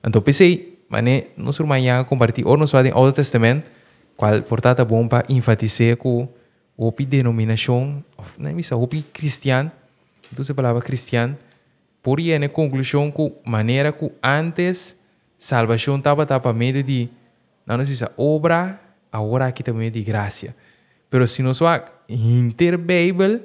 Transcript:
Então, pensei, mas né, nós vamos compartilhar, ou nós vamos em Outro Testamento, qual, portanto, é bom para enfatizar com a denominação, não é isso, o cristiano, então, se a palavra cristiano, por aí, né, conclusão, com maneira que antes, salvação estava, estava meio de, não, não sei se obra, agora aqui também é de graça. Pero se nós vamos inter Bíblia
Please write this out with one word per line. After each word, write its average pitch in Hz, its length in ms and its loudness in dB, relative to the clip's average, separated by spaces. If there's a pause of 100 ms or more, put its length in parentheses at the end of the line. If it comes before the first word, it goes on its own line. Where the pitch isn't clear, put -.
Então, 107 180 4
pensei, 175 640 2
mas 107 160 -2
né, 127 200 2 (120)
nós 131 220 -6
vamos 147 200 0 (300)
compartilhar, 117 400 0
ou 131 100 6
nós 151 140 2
vamos 127 180 4
em - 40 -2
Outro 135 200 4
Testamento, 131 560 2 (460)
qual, 107 280 2
portanto, 120 380 2
é 120 40 4
bom 113 220 0
para 139 220 2
enfatizar 117 680 2
com 120 300 -2 (500)
a 117 260 -2
denominação, 123 1000 0 (340)
não - 140 -8
é - 20 -8
isso, 165 220 -6
o 120 120 0
cristiano, 143 840 -4 (600)
então, 135 120 -8
se 139 80 -6
a 135 40 -4
palavra 120 260 0
cristiano, 123 560 -4 (680)
por 135 160 0
aí, 165 180 0
né, 143 100 -2
conclusão, 143 640 -2
com 151 220 -4 (120)
maneira 120 460 0
que - 200 -8 (120)
antes, 165 720 -2 (420)
salvação 117 600 0
estava, 143 260 0
estava 127 300 0
meio 127 300 -2
de, 127 260 -2 (560)
não, 117 120 -4
não 135 80 -2
sei 139 100 -6
se 117 120 -6 (100)
obra, 165 640 0 (320)
agora 113 360 -2
aqui 123 160 -6
também 113 240 -4
é - 20 -2
de 113 120 -6
graça. 101 540 -6 (540)
Pero 127 180 4
se - 140 -2
nós 131 180 0
vamos 165 300 2 (180)
inter 120 680 0
Bíblia 180 680 0